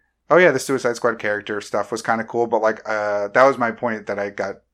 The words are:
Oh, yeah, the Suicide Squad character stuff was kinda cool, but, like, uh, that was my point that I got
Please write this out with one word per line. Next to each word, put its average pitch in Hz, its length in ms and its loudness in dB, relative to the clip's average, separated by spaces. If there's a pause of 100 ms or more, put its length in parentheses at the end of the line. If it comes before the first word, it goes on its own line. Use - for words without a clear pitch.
(300)
Oh, 156 80 6
yeah, 175 140 6
the 131 80 0
Suicide 123 360 -2
Squad 113 240 -2
character 104 420 -4
stuff - 300 -4
was 113 100 -6
kinda 113 220 -2
cool, 117 240 -2
but, 113 140 0
like, 110 260 0
uh, 104 420 -2
that 123 160 6
was 135 120 4
my 117 140 0
point 110 360 -6
that 101 120 -4
I 101 100 -4
got 98 320 -8 (120)